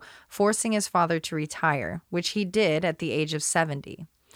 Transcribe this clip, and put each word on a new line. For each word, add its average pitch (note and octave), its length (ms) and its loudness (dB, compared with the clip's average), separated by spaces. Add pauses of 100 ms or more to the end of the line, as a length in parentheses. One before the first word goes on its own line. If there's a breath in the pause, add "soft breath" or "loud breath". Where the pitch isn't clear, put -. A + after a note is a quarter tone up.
(300 loud breath)
forcing G#3+ 420 2
his G#3 160 2
father E3+ 320 2
to D#3+ 160 -6
retire, D3+ 720 0
which F3 200 -2
he G#3 160 -2
did F3+ 400 2
at D#3+ 140 -2
the D#3 120 -2
age D#3 220 -2
of D3+ 100 -4
seventy. D#3 640 -2 (280 loud breath)